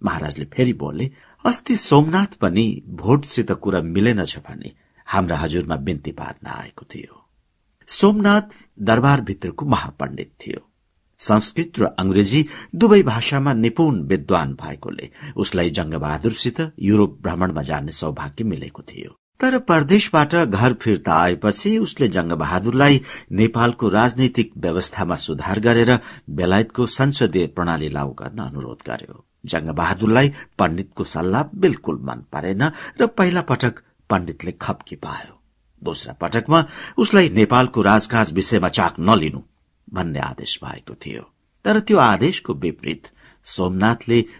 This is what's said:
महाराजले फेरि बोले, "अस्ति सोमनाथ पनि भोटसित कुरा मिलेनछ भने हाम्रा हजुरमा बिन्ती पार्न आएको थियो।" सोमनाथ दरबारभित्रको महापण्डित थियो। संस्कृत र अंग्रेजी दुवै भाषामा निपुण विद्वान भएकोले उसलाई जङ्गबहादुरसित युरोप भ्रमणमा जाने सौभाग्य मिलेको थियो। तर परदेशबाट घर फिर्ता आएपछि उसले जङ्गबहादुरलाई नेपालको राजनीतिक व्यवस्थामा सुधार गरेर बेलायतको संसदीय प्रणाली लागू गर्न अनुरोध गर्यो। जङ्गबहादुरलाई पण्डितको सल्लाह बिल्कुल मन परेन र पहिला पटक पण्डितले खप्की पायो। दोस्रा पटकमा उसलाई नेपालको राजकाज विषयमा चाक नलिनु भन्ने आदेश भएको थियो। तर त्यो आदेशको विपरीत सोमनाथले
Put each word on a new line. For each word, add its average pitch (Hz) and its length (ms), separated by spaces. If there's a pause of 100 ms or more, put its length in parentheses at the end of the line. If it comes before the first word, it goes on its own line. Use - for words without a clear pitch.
महाराजले 76 400
फेरि 123 280
बोले, 73 380 (360)
"अस्ति 240 300
सोमनाथ 160 500
पनि 104 640
भोटसित 107 640
कुरा 92 300
मिलेनछ 95 560
भने - 340 (340)
हाम्रा 90 300
हजुरमा 78 400
बिन्ती 73 360
पार्न - 340
आएको - 480
थियो।" - 340 (580)
सोमनाथ 208 560 (380)
दरबारभित्रको 113 840
महापण्डित 71 680 (140)
थियो। - 220 (500)
संस्कृत 110 600
र 110 60
अंग्रेजी 98 640 (260)
दुवै 208 280
भाषामा 135 500
निपुण 117 480
विद्वान 76 540
भएकोले 71 560 (260)
उसलाई 87 340
जङ्गबहादुरसित 80 1080
युरोप 101 440
भ्रमणमा 85 400
जाने 73 300
सौभाग्य 73 520
मिलेको 85 380
थियो। - 360 (220)
तर 262 180
परदेशबाट 165 760
घर 123 380
फिर्ता 104 420
आएपछि 98 640
उसले 156 300
जङ्गबहादुरलाई 92 920 (320)
नेपालको 117 560
राजनीतिक 120 680
व्यवस्थामा 87 580
सुधार 80 460
गरेर 117 380 (320)
बेलायतको 95 560
संसदीय 107 600
प्रणाली 80 420
लागू 71 220
गर्न 71 280
अनुरोध 67 480
गर्यो। - 400 (200)
जङ्गबहादुरलाई 92 840 (260)
पण्डितको 92 460
सल्लाह 92 380 (120)
बिल्कुल 95 480
मन 62 300
परेन 92 300 (380)
र 233 60
पहिला 180 360
पटक 123 320 (360)
पण्डितले 87 420
खप्की - 440
पायो। - 460 (420)
दोस्रा 80 280
पटकमा 117 540 (320)
उसलाई 202 300
नेपालको 113 540
राजकाज 107 500
विषयमा 90 360
चाक 87 320
नलिनु 80 400 (540)
भन्ने 85 240
आदेश - 460
भएको - 300
थियो। - 380 (320)
तर 214 160
त्यो 208 180
आदेशको 117 560
विपरीत 78 480 (420)
सोमनाथले 110 800 (160)